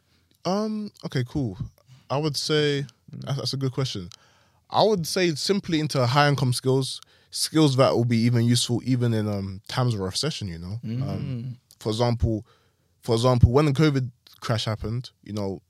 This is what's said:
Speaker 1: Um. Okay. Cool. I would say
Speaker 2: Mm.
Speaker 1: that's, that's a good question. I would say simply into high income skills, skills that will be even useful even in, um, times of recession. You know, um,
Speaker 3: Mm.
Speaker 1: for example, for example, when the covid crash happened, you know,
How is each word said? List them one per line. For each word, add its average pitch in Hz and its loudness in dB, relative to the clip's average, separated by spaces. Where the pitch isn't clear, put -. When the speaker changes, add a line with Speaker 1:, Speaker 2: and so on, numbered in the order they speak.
Speaker 1:
Um. 214 -4
Okay. 131 -2
Cool. 120 -6
I 127 -2
would 151 -2
say 147 0
Speaker 2:
Mm. 131 -14
Speaker 1:
that's, 139 -6
that's 135 -6
a 135 -6
good 135 -4
question. 113 -6
I 135 4
would 190 2
say 180 0
simply 185 -2
into 143 0
high 143 6
income 135 2
skills, 131 0
skills 151 2
that 107 6
will 117 2
be 120 2
even 120 4
useful 120 2
even 120 0
in, 107 -2
um, 98 -6
times 123 0
of 101 -6
recession. 101 -6
You 82 -10
know, 92 -10
um, 113 -6
Speaker 3:
Mm. 120 -8
Speaker 1:
for 113 -6
example, 117 0
for 117 0
example, 120 6
when 147 6
the 147 2
covid 135 2
crash 110 -2
happened, 113 -6
you - -14
know, 98 -6